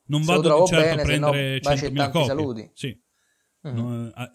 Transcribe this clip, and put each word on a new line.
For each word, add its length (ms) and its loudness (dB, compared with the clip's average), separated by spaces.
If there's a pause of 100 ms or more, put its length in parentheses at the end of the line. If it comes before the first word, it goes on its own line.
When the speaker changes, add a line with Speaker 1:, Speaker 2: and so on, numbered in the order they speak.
Speaker 1:
non 160 -2
Speaker 2:
se 40 -2
lo 60 2
Speaker 1:
vado 100 2
di 60 4
Speaker 2:
trovo 180 6
Speaker 1:
certo 160 4
a 140 2
Speaker 2:
bene, 120 -2
se 100 2
no 120 0
Speaker 1:
prendere 300 -2
Speaker 2:
baci 140 0
e 40 -2
Speaker 1:
centomila 240 -2
Speaker 2:
tanti 160 -2
Speaker 1:
copie. 180 0
Speaker 2:
saluti. 380 -6
Speaker 1:
Sì. 260 -12 (600)
Speaker 2:
Mhm. 140 -10
Speaker 1:
No, 400 -6
eh, 200 -12